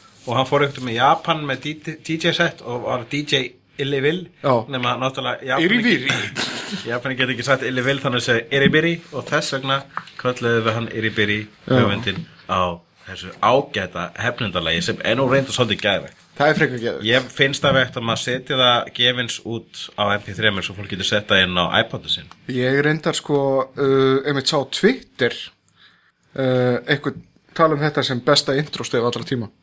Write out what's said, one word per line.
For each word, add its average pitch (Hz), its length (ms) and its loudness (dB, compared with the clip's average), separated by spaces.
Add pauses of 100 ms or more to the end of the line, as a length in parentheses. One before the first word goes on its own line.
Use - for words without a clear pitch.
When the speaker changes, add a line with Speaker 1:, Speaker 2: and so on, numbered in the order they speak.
(240)
Speaker 1:
og 120 120 -4
hann 131 120 2
fór 143 180 2
einhvern 131 200 -6
veginn 113 100 -4
í 117 40 -2
Japan 156 460 2
með 131 160 -4
D 147 120 -6
J, 156 280 -12
D 160 160 -4
J 165 160 0
set - 280 0
og 120 220 -8
var 120 220 -4
D 143 180 -4
J 139 200 0 (300)
Illi 139 260 -4
Vill, 160 220 0 (160)
Speaker 2:
Já. 139 160 2 (160)
Speaker 1:
nema 127 260 -2
náttúrulega 127 480 -4
Japan 135 220 0
Speaker 2:
Iri 214 120 2
Speaker 1:
ekki, 220 60 0
Speaker 2:
Viri. 139 260 2 (400)
Speaker 1:
<laughs> - 420 -8
Japan 123 200 -4
getur 127 220 0
ekki 117 100 -4
sagt 131 200 2
Illi 127 200 -2
Vill, 135 160 0
þannig 123 220 0
að - 80 -4
segja 113 220 2
Iri 139 200 4
Biri 156 220 2 (160)
og 131 180 -8
þess 147 260 -2
vegna 135 280 -2 (320)
kölluðum 120 500 0
við 113 100 2
hann 117 160 -4
Iri 107 220 -2
Biri, 104 280 0 (200)
Speaker 2:
Já. - 160 -2
Speaker 1:
höfundinn 101 460 2 (220)
á 95 180 0 (400)
þessu 92 360 -14
ágæta 104 760 0
hefnindalagi 87 680 -2
sem 107 220 -4
er 113 160 2
nú 135 80 2
reyndar 135 260 2
svolítið 110 300 0
geðveikt. 92 380 -2 (120)
Speaker 2:
Það 147 160 4
er 151 80 2
frekar 127 240 0
geðveikt. 104 240 -4
Speaker 1:
Ég 123 240 2
finnst 135 340 0
það 135 120 4
veikt 127 240 0
að 113 80 -4
maður 113 160 -2
setji 127 340 -4
það 123 360 2
gefins 123 480 0
út - 480 -10
á - 160 -4
M 101 180 0
P 101 100 -12
þremur 101 320 0
svo 98 100 -8
fólk 101 140 -12
getur 92 180 -4
sett 104 220 0
það 95 140 6
inn 90 160 2
á 87 60 4 (100)
iPodu - 340 0
sinn. - 220 -6 (160)
Speaker 2:
Ég 131 340 2
reyndar 151 340 0
sko, - 220 0 (280)
uh, 135 560 4
einmitt 139 280 -2
sá 156 160 2
Twitter, - 680 0 (1000)
uh, 127 460 2
einhvern 139 400 -4 (340)
tala 160 200 4
um 143 80 0
þetta 147 200 0
sem 123 200 -2
besta 143 320 4
introstöð 127 500 -2
allra 117 180 -2
tíma. 117 280 -4 (120)